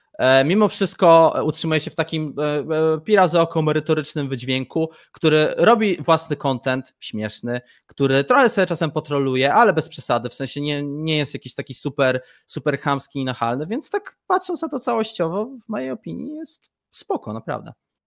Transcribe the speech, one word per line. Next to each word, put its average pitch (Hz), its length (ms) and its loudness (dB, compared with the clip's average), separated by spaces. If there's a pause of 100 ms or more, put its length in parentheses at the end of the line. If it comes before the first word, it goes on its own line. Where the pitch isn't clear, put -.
(200)
e, 131 260 6
mimo 202 220 4
wszystko 165 800 4
utrzymuje 156 340 -2
się 151 120 -8
w - 40 -16
takim, 156 440 -4
e, 151 40 0
e, 156 580 0
pi 208 140 2
razy 175 240 4
oko 165 220 2
merytorycznym 151 680 -2
wydźwięku, 131 640 -4 (200)
który 156 360 2 (100)
robi 214 440 4
własny 160 340 0
content 131 640 -4
śmieszny, 113 600 -8 (240)
który 135 380 2
trochę 247 260 4
sobie 196 180 0
czasem 156 240 -2
potroluje, 139 640 0
ale 214 200 6
bez 156 160 -2
przesady, 120 400 -4
w - 40 -14
sensie 139 280 -8
nie, 147 220 -4
nie 151 340 -4
jest 143 160 -2
jakiś - 220 -12
taki 135 180 -10
super, 131 480 0 (260)
super 139 320 -4
chamski 139 400 -4
i 135 60 -4
nachalny”, 127 420 -4
więc 240 220 -8
tak 415 280 -8 (100)
patrząc 359 340 -2
na 311 80 -6
to 269 100 -6
całościowo, 214 680 -4 (200)
w - 40 -20
mojej 262 220 -8
opinii 233 440 -10
jest - 340 -16 (220)
spoko, - 420 -8
naprawdę. 110 400 -10 (340)